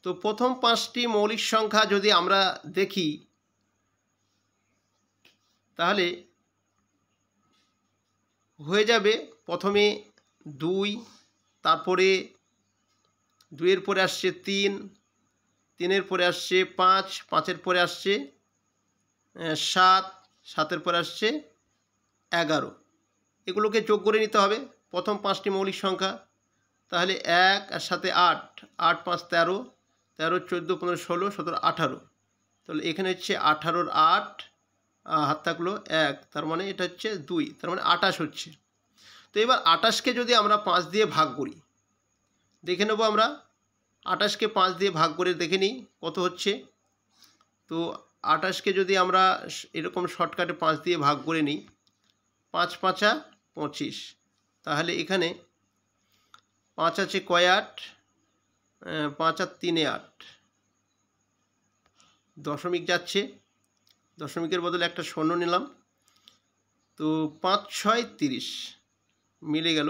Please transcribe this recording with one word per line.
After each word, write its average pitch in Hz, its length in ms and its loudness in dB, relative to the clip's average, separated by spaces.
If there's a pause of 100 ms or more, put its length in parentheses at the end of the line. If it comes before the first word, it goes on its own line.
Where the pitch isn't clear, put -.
তো 180 100 -4
প্রথম 214 400 0
পাঁচটি 240 520 0
মৌলিক 214 340 2
সংখ্যা 214 460 2
যদি 202 260 2
আমরা 180 280 4 (380)
দেখি, 196 300 0 (2750)
তাহলে 180 280 2 (2500)
হয়ে 185 240 2
যাবে 214 280 4 (340)
প্রথমে 202 380 2 (640)
দুই, 180 420 -2 (760)
তারপরে 180 440 2 (1400)
দুইয়ের 180 280 2
পরে 196 220 0
আসছে 185 260 0 (180)
তিন, 196 260 0 (1040)
তিনের 185 240 0
পরে 180 240 0
আসছে 180 380 2
পাঁচ, 190 440 4 (220)
পাঁচের - 280 0
পরে 180 220 0
আসছে, 175 400 0
আহ, - 1300 -12
সাত, 185 520 4 (380)
সাতের 156 360 -4
পরে 170 180 0
আসছে 170 300 -2 (1040)
এগারো। 151 380 0 (760)
এগুলোকে 208 340 0
যোগ 214 240 2
করে 214 140 4
নিতে 214 200 2
হবে 202 180 4 (340)
প্রথম 202 280 -2
পাঁচটি 196 320 -2
মৌলিক 190 240 -2
সংখ্যা। 190 380 -2 (800)
তাহলে 185 240 0 (100)
এক 185 380 4 (100)
আর 165 80 -4
সাথে 180 320 -4
আট, - 520 2 (140)
আট 170 260 2
পাঁচ 175 160 -4 (100)
তেরো, 175 280 2 (600)
তেরো, 170 200 0
চোদ্দো, 175 380 -4
পনেরো, 175 200 -4
ষোলো, 175 340 -4
সতেরো, 170 260 -6
আঠারো। 160 420 -2 (640)
তাহলে - 260 -8
এখানে 185 200 -4
হচ্ছে 185 260 -4
আঠারোর 165 540 0
আট, 170 420 2 (760)
আহ, 151 200 0
হাত 151 180 0
থাকলো 170 280 -2 (160)
এক, 151 260 0 (180)
তার 147 140 -6
মানে 165 240 -4
এটা 185 140 -6
হচ্ছে 175 240 -8 (100)
দুই, 156 260 -4 (160)
তার - 100 -8
মানে 185 120 -6
আঠাশ 175 380 2
হচ্ছে। - 280 -6 (840)
তো 208 80 0
এবার 240 240 4
আঠাশকে 226 480 4
যদি 240 220 0
আমরা 208 220 4
পাঁচ 185 300 2
দিয়ে 196 200 2
ভাগ 156 300 2
করি, 139 180 -8 (1120)
দেখে 180 200 -2
নেব 220 180 0
আমরা 214 240 4 (760)
আঠাশকে 196 440 -2
পাঁচ 190 280 2
দিয়ে 196 140 0
ভাগ 165 260 2
করে 180 180 0
দেখে 170 240 -2
নিই 196 160 0 (260)
কত 165 180 -6
হচ্ছে। 180 320 -2 (1160)
তো 160 80 -8 (460)
আঠাশকে 180 500 0
যদি 190 240 2
আমরা 185 260 4 (260)
স-, - 240 -12
এরকম 175 340 -4
শর্টকাটে 175 460 -2
পাঁচ 156 320 0
দিয়ে 175 120 0
ভাগ 147 280 2
করে 160 180 0
নিই, 143 160 -2 (960)
পাঁচ 175 220 0
পাঁচা 185 340 2 (440)
পঁচিশ। 147 420 -8 (680)
তাহলে 160 280 -2 (100)
এখানে 180 260 0 (1500)
পাঁচ 165 220 0
আছে 190 200 -2
কয় 180 300 4
আট, 208 220 2 (1120)
আহ, 151 280 -6
পাঁচ 160 300 0
আর 180 100 -4 (100)
তিনে 165 260 0
আট, - 240 -6 (2250)
দশমিক 151 480 -4
যাচ্ছে, 175 340 0 (960)
দশমিকের 165 420 -4
বদলে 170 240 -2
একটা 170 180 -4
শূন্য 156 320 -2
নিলাম। 175 280 0 (1400)
তো 156 60 -2 (360)
পাঁচ 190 180 2 (180)
ছয় 226 240 0 (160)
তিরিশ 127 300 -4 (960)
মিলে 160 320 -2
গেল। 151 160 0